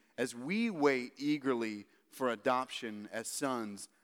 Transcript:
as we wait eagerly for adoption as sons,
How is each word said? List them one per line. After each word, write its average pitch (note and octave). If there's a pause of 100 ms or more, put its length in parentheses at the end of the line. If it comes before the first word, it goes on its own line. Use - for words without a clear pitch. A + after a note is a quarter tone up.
(160)
as A#2+
we F#3
wait C#3
eagerly B2+ (220)
for C3
adoption A#2
as A2
sons, A2+ (160)